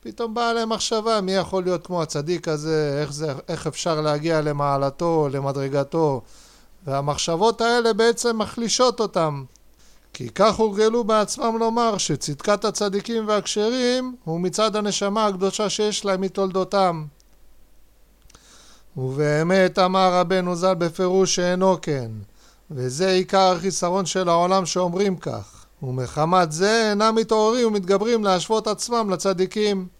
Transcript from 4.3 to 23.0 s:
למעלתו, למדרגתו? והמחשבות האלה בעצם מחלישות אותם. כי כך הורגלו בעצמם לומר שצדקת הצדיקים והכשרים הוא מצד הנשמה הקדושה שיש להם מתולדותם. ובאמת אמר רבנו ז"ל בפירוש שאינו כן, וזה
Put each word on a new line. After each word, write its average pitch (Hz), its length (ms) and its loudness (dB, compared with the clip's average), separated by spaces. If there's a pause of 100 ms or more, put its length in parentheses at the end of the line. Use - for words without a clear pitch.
למעלתו, 143 920 0
למדרגתו? 139 920 0 (600)
והמחשבות 160 760 0
האלה 233 320 2
בעצם 233 460 2
מחלישות 233 600 0
אותם. 156 440 -2 (680)
כי 123 220 -12
כך 208 200 4
הורגלו 220 500 2
בעצמם 220 540 0
לומר 226 400 0
שצדקת 170 680 -2
הצדיקים 208 640 -2
והכשרים 247 960 0
הוא 165 160 -4
מצד 196 360 0
הנשמה 208 500 0
הקדושה 196 440 -2
שיש 214 340 -2
להם 190 160 0
מתולדותם. 185 840 0 (1900)
ובאמת 151 840 2
אמר 185 360 4
רבנו 180 420 2
ז"ל 185 180 2
בפירוש 180 600 2
שאינו 180 480 2
כן, 131 280 -4 (600)
וזה 139 400 -2